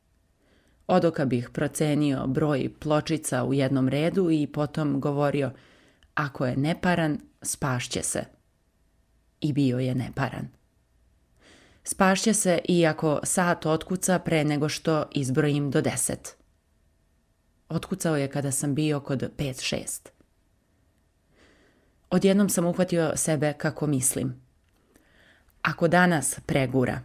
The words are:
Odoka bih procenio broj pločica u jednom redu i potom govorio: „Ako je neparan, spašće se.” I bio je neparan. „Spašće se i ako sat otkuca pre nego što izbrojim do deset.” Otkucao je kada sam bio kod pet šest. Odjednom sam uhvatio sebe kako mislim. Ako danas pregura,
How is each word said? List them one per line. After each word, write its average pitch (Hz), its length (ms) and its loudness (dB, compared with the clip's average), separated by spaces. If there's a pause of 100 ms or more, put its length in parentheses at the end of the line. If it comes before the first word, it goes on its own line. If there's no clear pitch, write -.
(880)
Odoka 170 380 2
bih 123 280 0
procenio 147 760 0
broj 139 520 0
pločica 151 640 0
u 127 100 0
jednom 131 360 2
redu 165 420 0
i 147 160 2
potom 147 540 -2
govorio: 143 500 0 (640)
„Ako 143 320 -4
je 123 120 -2
neparan, 165 600 0 (220)
spašće - 640 -4
se.” - 220 -4 (1160)
I 151 120 0
bio 131 260 2
je 127 160 -2
neparan. - 520 -4 (1400)
„Spašće 190 500 2
se 180 340 2
i 170 180 4
ako 156 380 0
sat 175 420 0
otkuca 170 540 0
pre 165 240 0
nego 147 260 0
što 156 420 0
izbrojim 143 600 0
do 156 100 2
deset.” - 560 -4 (1300)
Otkucao 160 480 -2
je 139 100 0
kada 139 240 -4
sam 143 240 -2
bio 151 240 0
kod 131 380 -4
pet 131 240 -6
šest. - 500 -8 (2000)
Odjednom 190 360 4
sam 175 160 0
uhvatio 175 500 0
sebe 151 380 0
kako - 340 -4
mislim. 131 540 -2 (1200)
Ako 165 260 0
danas 175 580 4
pregura, 127 600 0